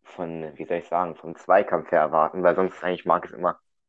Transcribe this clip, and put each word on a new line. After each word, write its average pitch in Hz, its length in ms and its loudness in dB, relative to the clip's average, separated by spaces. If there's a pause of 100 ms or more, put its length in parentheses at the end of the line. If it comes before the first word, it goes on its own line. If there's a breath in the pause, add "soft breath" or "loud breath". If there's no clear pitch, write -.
von, 80 560 -10
wie 80 80 -12
soll 87 120 -4
ich 82 100 -8
sagen, 85 280 -2
vom 80 200 -14
Zweikampf 90 560 2
her 82 80 4
erwarten, 78 420 2
weil 87 140 4
sonst 92 180 0
ist - 100 -12
eigentlich 87 220 -4
Marquez 87 260 0
immer 87 280 -4 (300)